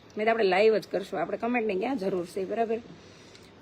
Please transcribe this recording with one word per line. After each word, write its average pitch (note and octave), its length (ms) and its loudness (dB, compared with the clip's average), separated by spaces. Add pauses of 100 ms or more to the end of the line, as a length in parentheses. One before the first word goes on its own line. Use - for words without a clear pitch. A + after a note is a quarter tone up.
(180)
મેં G#3+ 100 0
તો A3+ 40 6
આપણે A3+ 120 2
લાઈવ G3+ 340 6
જ F3 100 -4
કરશું, F#3 340 -4
આપણે F#3+ 160 -4
કમેન્ટની A3+ 420 -2
ક્યાં B3+ 180 -2
જરૂર F3+ 280 -2
છે, F#3+ 200 -6
બરાબર? A3 320 -2 (840)